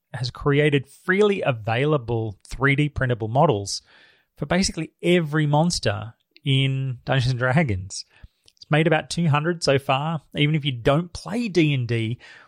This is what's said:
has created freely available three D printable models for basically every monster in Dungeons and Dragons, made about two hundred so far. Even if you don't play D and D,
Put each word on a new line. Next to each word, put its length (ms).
has 180
created 560
freely 540
available 1080
three 280
D 140
printable 380
models 540
for 80
basically 560
every 440
monster 680
in 640
Dungeons 260
and 80
Dragons, 640
made 140
about 220
two 200
hundred 340
so 160
far. 420
Even 200
if 100
you 80
don't 400
play 340
D 260
and 140
D, 320